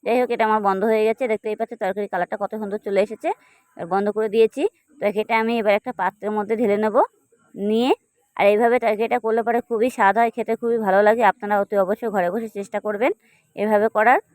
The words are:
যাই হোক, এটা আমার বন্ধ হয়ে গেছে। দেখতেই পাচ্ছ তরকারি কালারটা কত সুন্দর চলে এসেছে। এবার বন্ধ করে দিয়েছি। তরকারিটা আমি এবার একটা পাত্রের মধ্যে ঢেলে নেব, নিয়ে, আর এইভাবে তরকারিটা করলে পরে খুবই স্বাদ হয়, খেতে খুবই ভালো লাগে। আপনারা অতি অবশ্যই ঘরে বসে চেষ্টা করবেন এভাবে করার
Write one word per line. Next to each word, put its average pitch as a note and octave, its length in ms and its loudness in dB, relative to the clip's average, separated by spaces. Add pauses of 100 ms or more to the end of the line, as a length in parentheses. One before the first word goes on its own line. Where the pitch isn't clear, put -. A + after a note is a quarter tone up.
যাই A#3 160 0
হোক, B3 120 0
এটা A3+ 140 -2
আমার G#3+ 220 0
বন্ধ F#3+ 140 0 (100)
হয়ে A3 140 2
গেছে। A3 220 -2
দেখতেই G#3+ 320 -4
পাচ্ছ A3+ 120 -6 (100)
তরকারি G3 320 -4
কালারটা F3+ 300 -4
কত F#3+ 80 -6 (100)
সুন্দর G#3 240 -6
চলে G3+ 200 -2
এসেছে। A3+ 240 -8 (480)
এবার - 160 -10
বন্ধ G3+ 220 0
করে A3 140 -2
দিয়েছি। A3+ 340 2 (340)
তরকারিটা G#3+ 460 -2
আমি A3+ 160 0
এবার G#3 200 2
একটা B3+ 200 -10
পাত্রের G3 380 -4
মধ্যে G#3 240 -2
ঢেলে A#3+ 220 2
নেব, G#3+ 120 -2 (600)
নিয়ে, A3 360 0 (460)
আর G3 140 2
এইভাবে A#3 280 4
তরকারিটা A3+ 400 -2
করলে A3+ 240 -2
পরে A#3 180 0
খুবই A#3 280 -2
স্বাদ G3 280 2
হয়, A#3 180 2
খেতে A3+ 200 -4
খুবই A#3 220 -2
ভালো G3 300 2
লাগে। A#3 240 4
আপনারা G#3 280 -4
অতি G3+ 160 -2 (100)
অবশ্যই G#3 240 -4
ঘরে F#3+ 220 0
বসে A3+ 180 -6
চেষ্টা G3+ 300 -8
করবেন G#3+ 320 -2 (440)
এভাবে G#3 340 2
করার A3 300 4 (160)